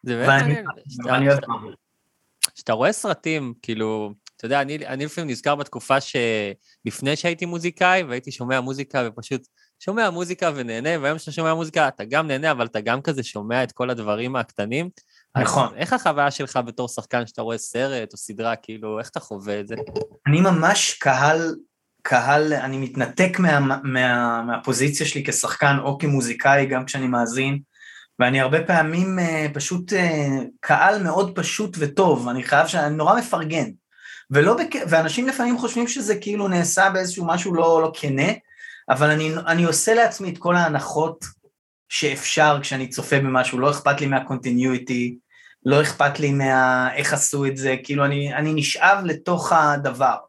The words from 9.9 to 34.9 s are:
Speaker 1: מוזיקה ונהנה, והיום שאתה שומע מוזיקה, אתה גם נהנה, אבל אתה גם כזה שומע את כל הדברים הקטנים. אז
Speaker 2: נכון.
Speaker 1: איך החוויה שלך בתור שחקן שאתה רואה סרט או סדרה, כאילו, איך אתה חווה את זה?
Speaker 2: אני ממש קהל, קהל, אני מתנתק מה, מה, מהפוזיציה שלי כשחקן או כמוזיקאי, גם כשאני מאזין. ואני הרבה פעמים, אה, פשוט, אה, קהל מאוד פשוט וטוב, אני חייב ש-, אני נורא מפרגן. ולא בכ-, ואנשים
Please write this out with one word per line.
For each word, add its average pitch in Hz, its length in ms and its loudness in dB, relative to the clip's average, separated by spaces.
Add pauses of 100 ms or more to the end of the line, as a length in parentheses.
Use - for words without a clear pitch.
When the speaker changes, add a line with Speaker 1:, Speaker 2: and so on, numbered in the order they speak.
Speaker 1:
מוזיקה 175 460 -2
ונהנה, 120 340 -4 (120)
והיום 151 180 -2
שאתה 156 120 -12
שומע 160 220 0
מוזיקה, 160 340 0
אתה 107 180 -6
גם 147 220 0
נהנה, 147 240 0
אבל 120 140 0
אתה 110 160 -6
גם 117 200 -2
כזה 139 220 -4
שומע 117 400 -2
את 117 80 -4
כל 123 180 -4
הדברים 117 460 -4
הקטנים. 123 540 -4 (460)
אז 113 80 2
Speaker 2:
נכון. 127 320 0
Speaker 1:
איך - 180 -4
החוויה 143 380 2
שלך 135 340 -6
בתור 120 220 -6
שחקן 120 400 -4
שאתה - 140 -12
רואה 113 160 -4
סרט 123 560 -4
או 101 40 -20
סדרה, 113 380 -6
כאילו, 107 440 -10
איך 117 100 -10
אתה - 100 -8
חווה 104 400 -8
את 104 80 -10
זה? 113 80 -10 (520)
Speaker 2:
אני 151 140 4
ממש 185 520 4
קהל, 151 600 2 (460)
קהל, 147 520 2
אני 135 240 -4
מתנתק 135 600 0
מה, 156 200 4 (240)
מה, 120 580 0
מהפוזיציה 127 640 -2
שלי 147 200 -4
כשחקן - 580 0
או 143 140 -2
כמוזיקאי, 139 680 2
גם 127 200 -4
כשאני 131 220 -6
מאזין. 127 520 0 (600)
ואני 131 220 4
הרבה 151 220 2
פעמים, 175 560 2
אה, 160 340 0
פשוט, 180 400 -4
אה, 165 340 2 (320)
קהל 190 440 4
מאוד 175 320 0
פשוט 185 440 -4
וטוב, 143 480 2
אני 123 160 -4
חייב 151 240 4
ש-, 180 80 -4
אני 151 200 0
נורא 175 240 4
מפרגן. 160 500 -2 (600)
ולא 156 260 6
בכ-, 285 320 -4
ואנשים 165 380 2